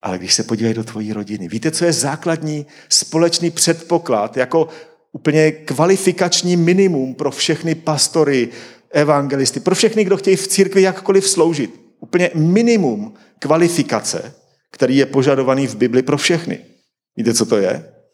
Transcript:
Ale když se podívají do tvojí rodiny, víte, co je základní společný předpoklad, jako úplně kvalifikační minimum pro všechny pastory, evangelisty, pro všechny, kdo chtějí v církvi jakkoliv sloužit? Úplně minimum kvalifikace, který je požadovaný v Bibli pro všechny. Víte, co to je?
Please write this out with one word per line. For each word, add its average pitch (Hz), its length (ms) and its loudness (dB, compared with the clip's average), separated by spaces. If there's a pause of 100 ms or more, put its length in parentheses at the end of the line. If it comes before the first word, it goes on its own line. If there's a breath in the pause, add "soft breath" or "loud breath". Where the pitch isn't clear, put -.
Ale 92 160 -6
když 92 160 -4
se 110 100 -2
podívají 113 300 -2
do 113 100 -6
tvojí 110 300 -8
rodiny, 101 340 -8
víte, 113 240 -4
co 175 140 -2
je 170 80 2
základní 151 720 -4 (240 loud breath)
společný 165 600 0
předpoklad, 160 880 -2
jako 156 300 0 (440 loud breath)
úplně 156 400 2
kvalifikační 180 1040 0
minimum 170 580 2
pro 139 160 -4
všechny 160 440 -2
pastory, 143 720 0 (420 loud breath)
evangelisty, 143 680 0
pro 180 160 0
všechny, 214 280 2
kdo 185 140 2
chtějí 190 200 2
v - 100 -6
církvi 190 340 2
jakkoliv 190 480 2
sloužit? 156 580 -2 (120)
Úplně 175 340 -2
minimum 165 800 2 (260 soft breath)
kvalifikace, 143 920 -2 (380)
který 131 260 0
je 135 80 4
požadovaný 135 640 0
v 110 80 -8
Bibli 120 260 2
pro 131 160 0
všechny. - 480 -2 (500)
Víte, 113 180 0
co 117 120 0
to 117 120 0
je? 101 360 -2 (200)